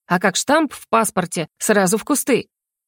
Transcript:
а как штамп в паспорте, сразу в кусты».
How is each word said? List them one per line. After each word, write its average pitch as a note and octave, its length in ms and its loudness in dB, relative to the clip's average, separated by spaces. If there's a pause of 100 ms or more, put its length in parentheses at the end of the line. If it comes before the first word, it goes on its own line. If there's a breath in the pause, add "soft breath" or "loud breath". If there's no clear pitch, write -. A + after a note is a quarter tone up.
а F3+ 140 0
как F#3+ 160 0
штамп D4+ 360 0
в - 160 -20
паспорте, F3+ 600 -2 (100)
сразу G3+ 400 2
в - 60 -8
кусты». - 440 -2 (400)